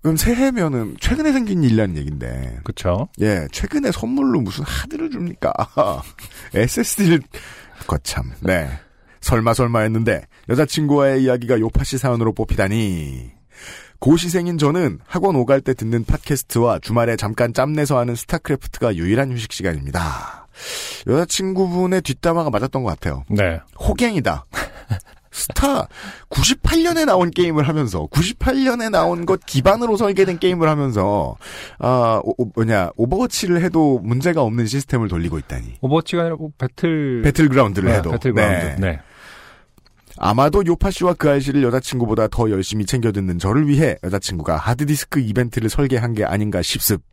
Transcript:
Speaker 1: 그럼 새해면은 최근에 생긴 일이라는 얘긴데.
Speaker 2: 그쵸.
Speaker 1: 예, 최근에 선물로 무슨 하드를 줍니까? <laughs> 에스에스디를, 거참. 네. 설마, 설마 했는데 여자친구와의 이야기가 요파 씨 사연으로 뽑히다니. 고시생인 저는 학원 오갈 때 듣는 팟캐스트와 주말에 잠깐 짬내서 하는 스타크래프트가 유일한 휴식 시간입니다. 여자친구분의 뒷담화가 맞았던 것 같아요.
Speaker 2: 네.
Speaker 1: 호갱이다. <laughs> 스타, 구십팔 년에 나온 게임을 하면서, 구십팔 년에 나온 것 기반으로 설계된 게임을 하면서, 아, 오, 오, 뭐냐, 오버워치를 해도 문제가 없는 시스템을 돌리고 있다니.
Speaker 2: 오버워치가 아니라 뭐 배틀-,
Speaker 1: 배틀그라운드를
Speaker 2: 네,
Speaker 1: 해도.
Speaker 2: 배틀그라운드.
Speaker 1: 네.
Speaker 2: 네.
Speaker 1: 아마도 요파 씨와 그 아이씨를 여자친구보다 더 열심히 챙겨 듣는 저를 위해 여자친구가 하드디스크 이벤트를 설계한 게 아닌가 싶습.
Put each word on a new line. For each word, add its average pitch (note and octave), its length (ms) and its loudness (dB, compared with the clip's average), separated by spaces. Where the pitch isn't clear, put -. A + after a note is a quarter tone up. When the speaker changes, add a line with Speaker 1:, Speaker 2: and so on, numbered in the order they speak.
Speaker 1:
그럼 D#3+ 140 2
새해면은 F#3 800 0
최근에 D4+ 320 0
생긴 G#3+ 320 0
일이라는 A2 340 4
얘긴데. B1+ 680 -6
Speaker 2:
그쵸. F#2+ 420 -2
Speaker 1:
예, G2 300 0
최근에 C#4+ 400 -2
선물로 B3+ 500 0
무슨 A2+ 240 -6
하드를 D#4 440 -8
줍니까? F3+ 440 -4
<laughs> - 500 -20
에스에스디를, E3 680 2
거참. B1 440 -4
네. F2 280 -2
설마, A#2 320 2
설마 A#2 260 2
했는데 A2 460 0
여자친구와의 C#3 760 2
이야기가 B2 360 2
요파 A2 260 0
씨 C3 120 -4
사연으로 A#2 360 0
뽑히다니. F#2 1000 -2
고시생인 E3+ 580 2
저는 D3 500 0
학원 F3+ 300 0
오갈 C3 240 2
때 C3+ 120 -2
듣는 A#2 300 -2
팟캐스트와 A#2 760 0
주말에 A#2 360 0
잠깐 A2 380 -2
짬내서 D3 440 0
하는 A#2+ 180 0
스타크래프트가 - 840 -4
유일한 G#2+ 340 0
휴식 A#2 220 -8
시간입니다. D#2 920 -6
여자친구분의 F3+ 960 0
뒷담화가 E3 480 0
맞았던 B2+ 340 -2
것 A2 60 -2
같아요. C#2+ 400 -4
Speaker 2:
네. F#2 320 0
Speaker 1:
호갱이다. E3 720 0
<laughs> - 500 -8
스타, - 560 -2
구십팔 C4+ 540 2
년에 E4 220 2
나온 F#3 260 4
게임을 D#3 360 2
하면서, A#2+ 380 -2
구십팔 B3 600 0
년에 A#3+ 240 0
나온 F3 360 2
것 F#3 220 0
기반으로 G#3 500 2
설계된 F#3+ 400 2
게임을 E3+ 320 2
하면서, G#2 680 0
아, A#2 440 2
오, - 200 -2
오, G#2+ 100 -2
뭐냐, A2 440 2
오버워치를 F3 680 0
해도 D#3+ 400 4
문제가 C3+ 400 0
없는 A2+ 240 0
시스템을 B2 400 -2
돌리고 E2 320 -2
있다니. A#1+ 420 -10
Speaker 2:
오버워치가 D#3+ 400 0
아니라 E3 140 -2
뭐 D#3 140 -10
배틀-, C#3 640 -2
Speaker 1:
배틀그라운드를 B2+ 680 4
Speaker 2:
네, A2+ 80 4
Speaker 1:
해도. E2+ 140 0
Speaker 2:
배틀그라운드. G#2 540 2
Speaker 1:
네. C#2+ 100 -4
Speaker 2:
네. D2 80 -8
Speaker 1:
아마도 C#3+ 440 2
요파 F3 280 2
씨와 F3+ 240 0
그 - 160 0
아이씨를 C#3 320 2
여자친구보다 A#2+ 640 0
더 A2 240 0
열심히 G2+ 340 -2
챙겨 A2+ 260 0
듣는 F#2 280 -2
저를 A2 280 2
위해 C#3+ 360 2
여자친구가 F2+ 540 -4
하드디스크 C#3+ 600 -2
이벤트를 A#2 480 0
설계한 A#2+ 460 0
게 G#2+ 120 0
아닌가 G2+ 360 0
싶습. - 400 -2